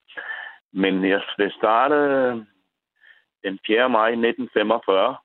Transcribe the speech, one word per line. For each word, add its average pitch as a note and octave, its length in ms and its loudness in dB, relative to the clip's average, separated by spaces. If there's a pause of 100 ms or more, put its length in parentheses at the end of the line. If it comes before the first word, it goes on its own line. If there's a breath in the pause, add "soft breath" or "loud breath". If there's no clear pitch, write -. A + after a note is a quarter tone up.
(720 loud breath)
Men F#2+ 320 0
jeg F#2+ 180 2 (160)
vil G2 140 0
starte, A#2+ 420 2
øh, C3+ 420 0 (1080 soft breath)
den G2 220 -6
fjerde A#2 220 2
maj A#2 260 2
nitten A#2 380 -2
femogfyrre. G#2+ 720 0